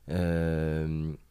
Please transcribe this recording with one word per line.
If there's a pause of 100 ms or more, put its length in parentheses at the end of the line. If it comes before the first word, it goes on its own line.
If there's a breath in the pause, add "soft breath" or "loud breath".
Euh, (180)